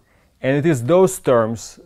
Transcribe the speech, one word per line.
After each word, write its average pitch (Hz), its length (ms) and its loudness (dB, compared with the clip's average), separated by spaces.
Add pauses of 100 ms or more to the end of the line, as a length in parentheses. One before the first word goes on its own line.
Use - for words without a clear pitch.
(420)
And 135 160 -2
it 143 80 -2
is 131 180 0
those 180 340 2
terms 117 680 -2